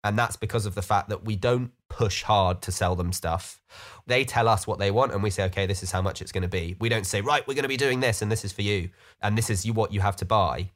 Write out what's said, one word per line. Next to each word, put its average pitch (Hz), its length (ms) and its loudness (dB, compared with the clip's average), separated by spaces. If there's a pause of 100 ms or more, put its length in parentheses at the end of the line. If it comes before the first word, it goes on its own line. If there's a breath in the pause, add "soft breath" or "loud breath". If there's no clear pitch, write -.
And 107 160 0
that's 120 180 0
because 110 280 -2
of 98 100 -6
the 101 80 -4
fact - 280 0
that 101 140 -4
we 107 120 -2
don't 123 360 0 (160)
push - 340 0
hard 92 400 4
to 92 100 -6
sell 90 240 0
them 87 160 -2
stuff. - 480 -6 (460 loud breath)
They 123 180 2
tell 113 240 2
us 110 180 4
what 107 120 -2
they 101 120 2
want 123 220 4
and 101 100 -2
we 107 80 2
say, 98 140 0
"Okay, 92 220 0
this 95 160 -2
is 92 80 -6
how 92 120 0
much - 200 -4
it's - 80 -12
gonna 90 180 -4
be." 87 300 -4
We 113 100 -2
don't 110 180 0
say, 101 140 -2
"Right, 139 260 0
we're 139 80 -4
gonna 139 140 0
be 135 80 -2
doing 127 240 2
this 120 220 2
and 107 80 0
this 110 140 -2
is 95 80 -6
for 104 100 -6
you 101 280 0 (300 soft breath)
and 104 160 0
this 117 140 0
is 101 160 -2
you, 113 60 0
what 110 200 0
you 98 80 0
have 101 160 2
to - 80 -6
buy." 90 520 2